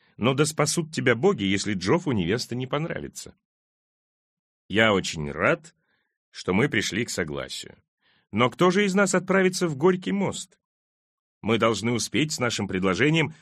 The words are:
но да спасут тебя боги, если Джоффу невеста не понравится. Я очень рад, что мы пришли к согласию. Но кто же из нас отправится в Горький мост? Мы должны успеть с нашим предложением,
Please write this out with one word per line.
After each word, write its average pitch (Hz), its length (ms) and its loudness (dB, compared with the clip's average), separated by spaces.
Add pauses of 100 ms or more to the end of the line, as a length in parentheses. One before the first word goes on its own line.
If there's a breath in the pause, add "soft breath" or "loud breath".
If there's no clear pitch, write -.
(160)
но 127 180 2
да 143 100 4
спасут 156 480 -2
тебя 127 220 2
боги, 127 300 2
если 98 300 0
Джоффу 131 380 0
невеста 98 420 -2
не 127 120 -6
понравится. - 680 -8 (1300)
Я 110 240 4
очень 82 380 -2
рад, 110 440 -2 (560)
что - 220 -6
мы 113 160 2
пришли 104 360 -2
к - 60 -10
согласию. 71 720 -8 (500)
Но 117 180 2
кто 175 200 4
же 196 140 2
из 190 100 0
нас 196 200 2
отправится 185 520 2
в 151 100 -4
Горький 185 360 2
мост? 190 460 -4 (840)
Мы 113 160 2
должны 113 340 2
успеть 123 400 -2
с - 60 -8
нашим 113 300 -2
предложением, 110 720 2